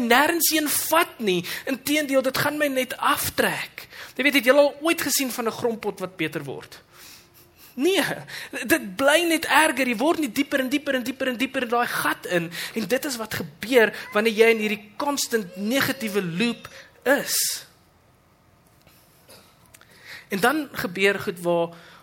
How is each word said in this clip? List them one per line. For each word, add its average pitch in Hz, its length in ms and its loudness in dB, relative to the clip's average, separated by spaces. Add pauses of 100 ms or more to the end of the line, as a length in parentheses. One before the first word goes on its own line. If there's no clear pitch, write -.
nêrens 294 500 4
heen 311 160 0
vat 330 540 0
nie. 185 160 2 (320)
Inteendeel, 269 560 0
dit 254 160 -2
gaan 294 160 0
my 302 140 2
net 254 260 -2
aftrek. - 880 -2 (320)
Jy 254 80 2
weet, 285 140 2
het 247 100 4
julle 285 160 8
al 277 160 0
ooit 330 240 2
gesien 262 260 -2
van 233 140 -4
'n 214 100 -4
grondpot 214 460 -4
wat 185 160 -12
beter 156 240 -4
word? - 380 -14 (1000)
Nee, 320 240 2 (640)
dit 269 180 2 (140)
bly 294 240 6
net 330 240 0
erger. 277 400 4
Jy 240 100 -2
word 330 220 2
nie 262 160 -2
dieper 285 240 0
en 262 100 -2
dieper 277 300 0
en 240 80 -6
dieper 262 240 -4
en 226 80 -6
dieper 262 240 -2
in 226 80 -4
daai 240 160 0
gat - 400 -4
in. 170 240 0 (240)
En 214 120 -4
dit 254 180 0
is 262 120 -6
wat 220 220 -8
gebeur 214 540 2 (200)
wanneer 220 200 2
jy 220 180 8
in 220 160 2
hierdie 208 300 -6
constant 233 580 -2
negatiewe 214 680 -2
loop 190 460 -4 (400)
is. - 580 0 (2750)
En 196 100 -4
dan 277 320 2
gebeur 196 480 0
goed 175 220 -8
waar 170 320 0 (300)